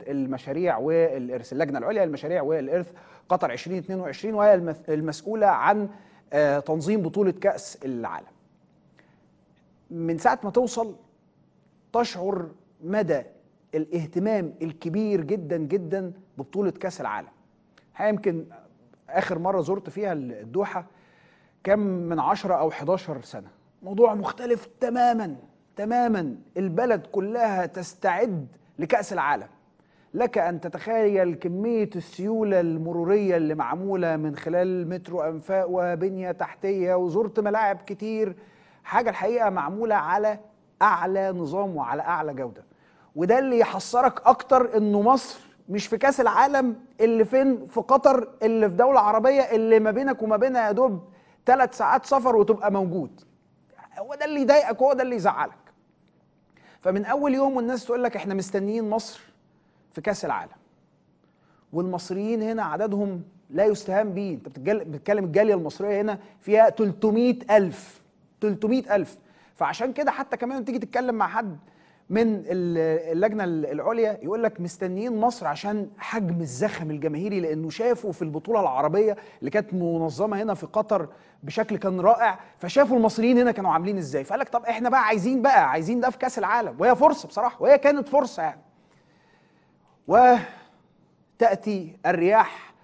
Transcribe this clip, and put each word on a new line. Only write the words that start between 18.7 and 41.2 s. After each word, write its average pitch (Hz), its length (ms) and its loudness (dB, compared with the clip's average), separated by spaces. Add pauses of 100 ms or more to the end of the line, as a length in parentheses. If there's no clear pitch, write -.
آخر 175 300 -2
مرة 185 220 0
زرت 185 280 -6
فيها 196 240 -6
ال-، 131 180 -8
الدوحة 120 540 -6 (800)
كان 208 160 2
من 175 400 -2
عشرة 185 340 0
أو 156 180 0
حداشر 156 500 -4
سنة. 98 260 -16 (360)
موضوع 214 300 4
مختلف 240 560 -4 (100)
تمامًا، 233 560 0 (400)
تمامًا. 214 600 -2 (220)
البلد 196 540 -2
كلها 202 540 -2
تستعد 180 840 -4 (320)
لكأس 202 340 -2
العالم. 139 340 -2 (640)
لك 233 240 -2
أن 170 240 -2
تتخيل 190 720 0
كمية 208 600 -2
السيولة 202 640 -2
المرورية 170 800 0
اللي 156 180 -2
معمولة 170 600 -2
من 151 200 -4
خلال 175 540 -2
مترو 175 320 -8
أنفاق 165 480 -2
وبنية 180 600 -2
تحتية، 185 640 -2
وزرت 185 440 0
ملاعب 208 460 0
كتير. 214 500 -6 (480)
حاجة 220 260 0
الحقيقة 220 400 0
معمولة 190 460 -2
على 208 440 0 (420)
أعلى 190 500 2